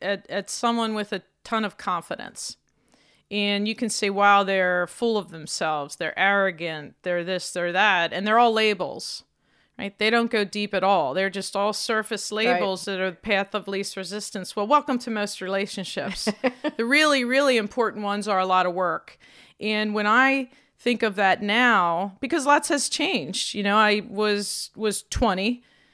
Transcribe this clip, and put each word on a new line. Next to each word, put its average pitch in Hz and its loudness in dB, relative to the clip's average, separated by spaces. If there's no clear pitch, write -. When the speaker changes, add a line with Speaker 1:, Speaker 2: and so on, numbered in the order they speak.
Speaker 1:
at, 190 -6
at 190 -6
someone 233 -2
with 214 -4
a 185 -6
ton 220 -2
of 196 -8
confidence, - -8
and 202 0
you 220 -4
can 233 -2
say, 202 -2
"Wow, 202 6
they're 180 0
full 233 -2
of 175 -4
themselves, 156 -6
they're - -4
arrogant, 175 0
they're 175 -2
this, 180 -6
they're 175 -2
that," 185 2
and 190 -4
they're 220 6
all 240 6
labels, 208 -2
right? 196 -8
They 214 2
don't 233 2
go 214 2
deep 208 -6
at 185 2
all. 170 4
They're 190 0
just 190 -8
all 202 0
surface 214 -4
Speaker 2:
Right. 214 0
Speaker 1:
labels 196 0
that 196 -4
are 185 0
the - -14
path 202 -2
of 196 -4
least 196 -6
resistance. 190 -8
Well, 208 -2
welcome 285 2
to 240 -8
most 208 -4
relationships. 190 -4
Speaker 2:
<laughs> 294 -6
Speaker 1:
The 226 -2
really, 277 4
really 262 4
important 214 -2
ones 202 -4
are 196 2
a 185 0
lot 185 4
of 175 -2
work. 175 -4
And 214 -2
when 208 0
I 262 4
think 240 0
of 208 0
that 190 2
now, 202 2
because 277 -2
lots 294 4
has 285 0
changed, 240 -4
you 208 -4
know, 202 2
I 208 4
was, 208 -2
was 208 -2
twenty, 214 0